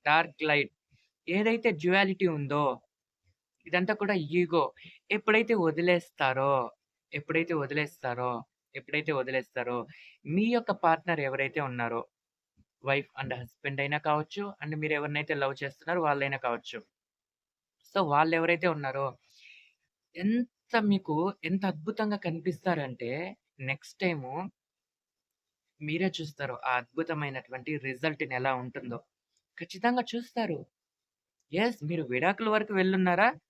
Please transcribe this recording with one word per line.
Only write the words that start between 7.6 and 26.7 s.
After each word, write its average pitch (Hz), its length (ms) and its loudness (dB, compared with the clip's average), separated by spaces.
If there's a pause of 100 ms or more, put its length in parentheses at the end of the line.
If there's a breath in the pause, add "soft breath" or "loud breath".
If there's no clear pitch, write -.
ఎప్పుడైతే 143 380 -4
వదిలేస్తారో, 127 680 -2 (480 loud breath)
మీ 180 220 2
యొక్క 233 300 0
పార్ట్నర్ 165 440 2
ఎవరైతే 135 400 -2
ఉన్నారో, 120 400 -2 (840)
wife 139 300 0
and 131 180 -6
husband 127 480 -8
అయినా 143 200 0
కావచ్చు, 151 440 -2 (120)
and 151 200 -8
మీరు 151 180 -2
ఎవరినైతే 147 400 -2
లవ్ 139 240 0
చేస్తున్నారో 165 440 -4
వాళ్ళైనా 139 360 0
కావచ్చు. 120 420 -4 (1120)
So 196 100 4
వాళ్ళు 156 300 4
ఎవరైతే 165 340 2
ఉన్నారో 139 380 -2 (1120 soft breath)
ఎంత 220 300 0 (380)
మీకు, 190 300 2 (300)
ఎంత 190 220 0
అద్భుతంగా 202 520 -2
కనిపిస్తారంటే 156 920 -4 (500)
నెక్స్ట్ 135 380 -8
టైమ్ 165 260 -2 (1600)
మీరే 160 300 0
చూస్తారు 147 520 -8
ఆ 127 140 -2